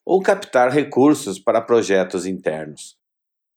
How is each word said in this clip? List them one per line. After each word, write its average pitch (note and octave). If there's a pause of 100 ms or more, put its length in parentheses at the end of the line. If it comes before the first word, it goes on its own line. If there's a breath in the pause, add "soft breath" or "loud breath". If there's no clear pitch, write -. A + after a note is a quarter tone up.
ou F3+
captar F#3+
recursos C#3
para A2+
projetos F#2+
internos. D#2 (580)